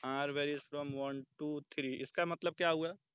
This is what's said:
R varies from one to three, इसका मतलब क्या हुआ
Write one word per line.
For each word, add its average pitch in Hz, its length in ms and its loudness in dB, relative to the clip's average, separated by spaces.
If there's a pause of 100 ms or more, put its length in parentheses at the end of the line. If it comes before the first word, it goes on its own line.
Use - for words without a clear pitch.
R 139 240 0
varies 143 320 0
from 143 340 -6
one 139 260 -2
to 151 400 -6
three, 135 400 -4
इसका 170 240 0
मतलब 170 300 0
क्या 170 140 4
हुआ 165 240 2 (220)